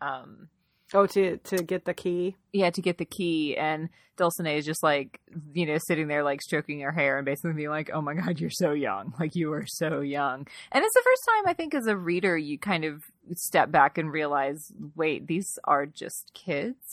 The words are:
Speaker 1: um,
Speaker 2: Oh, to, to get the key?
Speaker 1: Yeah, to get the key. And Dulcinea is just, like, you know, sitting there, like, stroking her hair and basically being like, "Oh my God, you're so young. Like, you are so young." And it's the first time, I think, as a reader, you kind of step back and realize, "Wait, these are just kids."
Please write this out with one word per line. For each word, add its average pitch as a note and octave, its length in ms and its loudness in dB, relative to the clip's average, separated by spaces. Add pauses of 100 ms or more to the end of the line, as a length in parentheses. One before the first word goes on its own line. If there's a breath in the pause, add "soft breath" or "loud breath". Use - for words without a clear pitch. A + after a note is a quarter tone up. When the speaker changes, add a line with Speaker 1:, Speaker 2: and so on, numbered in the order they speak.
Speaker 1:
um, C3+ 480 -10 (460)
Speaker 2:
Oh, G3 140 8
to, F#3+ 280 2
to F#3 260 -4
get F3+ 220 -4
the F3+ 80 -2
key? F3+ 440 -2 (140)
Speaker 1:
Yeah, F#3+ 200 4
to F3 100 -4
get F3 160 0
the E3+ 80 -4
key. D#3+ 540 -2
And D#3 320 -2 (260 soft breath)
Dulcinea E3+ 400 0
is D3+ 80 -2
just, D#3 180 -4
like, C#3+ 380 2 (320)
you E3+ 140 0
know, D3+ 100 2 (100)
sitting D#3 220 0
there, D3 160 0
like, C#3+ 160 0
stroking D3 400 -4
her C#3 120 -4
hair C#3 260 2
and C#3 80 -4
basically D3 260 -2
being D3+ 160 -4
like, D#3 240 -6
"Oh D#3 80 -2
my D3 140 -4
God, E3+ 260 -2
you're E3 80 -2
so D3+ 240 2
young. A#2+ 480 -2
Like, D#3+ 160 -2
you D#3 160 0
are D3+ 140 -6
so D#3 340 -4
young." C#3 460 -2 (260 loud breath)
And C#4 100 4
it's G#4+ 120 2
the B4 100 6
first B4+ 240 6
time, G#4+ 180 4
I F4 60 2
think, E4 220 -4
as B3 140 0
a G#3 60 4
reader, F3+ 440 2
you D3 200 -4
kind E3 280 -2
of D3+ 160 -6 (320)
step - 360 4
back - 280 6
and D#3+ 120 0
realize, D3 600 -2 (240)
"Wait, D#3 300 -2
these E3+ 380 -4
are C#3+ 200 4
just - 480 -12
kids." F3+ 460 -6 (140)